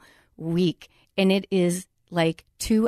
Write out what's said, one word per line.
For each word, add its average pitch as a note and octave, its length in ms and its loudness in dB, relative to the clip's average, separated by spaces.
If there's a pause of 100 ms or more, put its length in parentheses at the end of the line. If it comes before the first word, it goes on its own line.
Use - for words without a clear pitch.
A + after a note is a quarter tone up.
(360)
week. E3 520 -2 (280)
And F#3+ 160 2
it G3 180 -2
is, F3+ 360 -2 (240)
like, E3 340 -2 (140)
two A3 300 0